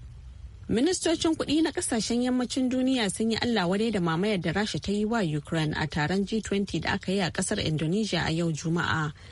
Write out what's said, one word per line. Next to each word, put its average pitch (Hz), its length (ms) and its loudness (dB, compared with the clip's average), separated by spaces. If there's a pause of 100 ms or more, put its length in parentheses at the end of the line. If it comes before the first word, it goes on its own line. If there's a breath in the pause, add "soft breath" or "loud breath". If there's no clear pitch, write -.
(680)
Ministocin 320 720 2
kuɗi 294 240 2
na 330 80 2
ƙasashen 240 560 0
yammacin 254 420 0
duniya 254 400 2
sun 226 220 0
yi 220 80 0
Allah 214 320 2
wadai 214 220 2
da 202 80 2
mamayar 175 420 2
da 170 80 0
Rasha 190 320 0
ta - 80 -4
yi 208 140 2
wa 226 160 0
Ukraine 151 580 0
a 156 80 0
taron 180 400 0
G 220 140 0
twenty 202 400 -2
da - 140 0
aka 185 180 -2
yi 202 80 2
a 165 100 0
ƙasar - 340 -2
Indonesia 160 640 0
a 151 60 0
yau 170 180 2
Juma'a, 160 640 0 (200 loud breath)